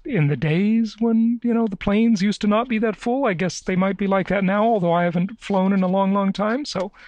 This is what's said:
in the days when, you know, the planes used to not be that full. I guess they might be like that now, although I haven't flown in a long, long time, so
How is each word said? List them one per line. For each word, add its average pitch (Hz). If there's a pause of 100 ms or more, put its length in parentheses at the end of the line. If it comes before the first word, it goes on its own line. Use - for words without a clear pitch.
in 185
the 143
days 208
when, 226
you 240
know, 233
the 196
planes 214
used 202
to 208
not 220
be 226
that 214
full. 262
I 208
guess 175
they 185
might 190
be 202
like 190
that 196
now, 202
although 196
I 175
haven't 175
flown 190
in 190
a 185
long, 190
long 196
time, 220
so 196 (160)